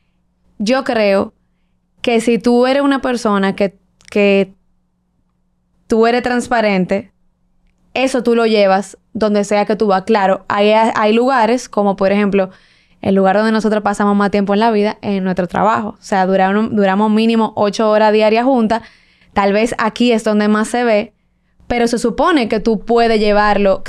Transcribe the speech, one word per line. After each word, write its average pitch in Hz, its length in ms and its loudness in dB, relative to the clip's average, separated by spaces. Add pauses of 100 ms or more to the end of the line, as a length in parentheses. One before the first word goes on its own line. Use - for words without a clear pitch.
(580)
yo 247 240 -2
creo 220 500 0 (720)
que 233 180 0
si 233 180 0
tú 240 280 2
eres 277 160 0
una 277 180 0
persona 208 540 -2
que, 196 240 -4 (320)
que 196 420 0 (1300)
tú 226 220 2
eres 240 160 0
transparente, 214 880 -2 (800)
eso 262 300 -2
tú 233 100 2
lo 233 120 2
llevas 202 520 0 (140)
donde 208 320 -2
sea 208 200 -2
que 214 120 -2
tú 220 100 -2
vas. 190 160 0
Claro, 190 460 0
hay, 208 240 0
hay 220 400 2
lugares, 247 560 0
como 202 260 0
por 196 160 0
ejemplo, 196 400 0 (500)
el 196 140 0
lugar 190 220 2
donde 220 160 0
nosotros 214 300 0
pasamos 202 340 0
más 202 160 0
tiempo 202 220 0
en 202 60 0
la 233 120 2
vida, 208 280 -2
en 196 240 -4
nuestro 185 220 -4
trabajo. 214 440 -2
O - 120 -18
sea, 190 240 0
duramos, 190 480 0
duramos 202 380 0
mínimo 226 420 0
ocho 214 340 -2
horas 214 240 2
diarias 214 320 2
juntas. 233 380 0 (520)
Tal 202 180 0
vez 220 260 -2
aquí 233 340 0
es 220 120 0
donde 208 240 0
más 214 200 0
se 240 160 -4
ve, 226 280 0 (540)
pero 240 200 0
se 233 120 -2
supone 247 500 0
que 220 120 -2
tú 220 240 -2
puedes 233 360 2
llevarlo, 202 680 2